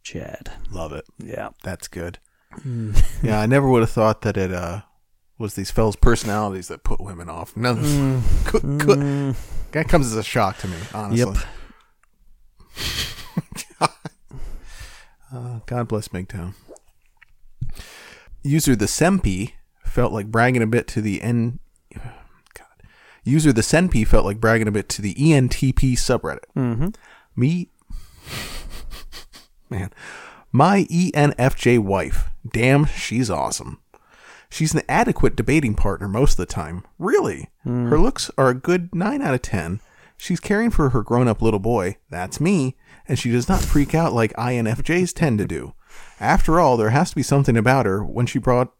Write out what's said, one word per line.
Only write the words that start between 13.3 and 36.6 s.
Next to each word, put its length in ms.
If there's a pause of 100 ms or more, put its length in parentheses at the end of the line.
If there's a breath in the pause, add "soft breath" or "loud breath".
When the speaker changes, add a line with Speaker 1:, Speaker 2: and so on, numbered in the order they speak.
Speaker 2:
<laughs> 100 (1400 loud breath)
Uh, 320
God 220
bless 200
MGTOW. 440 (1900 loud breath)
User 340
the 80
Sempi 680 (320)
felt 280
like 180
bragging 320
a 40
bit 220
to 120
the 220
N-, 360 (360)
God. 720 (580 soft breath)
User 280
the 100
Senpi 440
felt 200
like 140
bragging 280
a 40
bit 180
to 120
the 200
E 100
N 160
T 240
P 220
subreddit. 460 (160)
Speaker 1:
Mm-hmm. 320 (460 soft breath)
Speaker 2:
Me, 360 (180)
<laughs> 1800
man, 200 (600 loud breath)
my 400
E 240
N 240
F 180
J 220
wife. 500 (200)
Damn, 360
she's 460
awesome. 500 (680 loud breath)
She's 240
an 140
adequate 480
debating 380
partner 340
most 240
of 60
the 140
time. 320 (140)